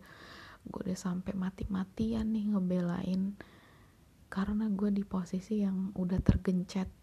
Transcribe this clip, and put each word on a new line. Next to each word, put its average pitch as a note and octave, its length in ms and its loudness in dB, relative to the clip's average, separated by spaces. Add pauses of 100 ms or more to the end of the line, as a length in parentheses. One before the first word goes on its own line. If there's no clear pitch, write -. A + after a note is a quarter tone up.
(680)
gue - 160 -10
udah F#3 160 -2
sampai F#3 320 -4
mati-matian G3 960 -2
nih G#3+ 240 0
ngebelain, F#3 880 0 (880)
karena G#3 400 0
gue G3+ 240 2
di G3+ 80 2
posisi F#3+ 640 -2
yang F#3+ 320 0
udah F#3 240 2
tergencet F#3 720 4 (100)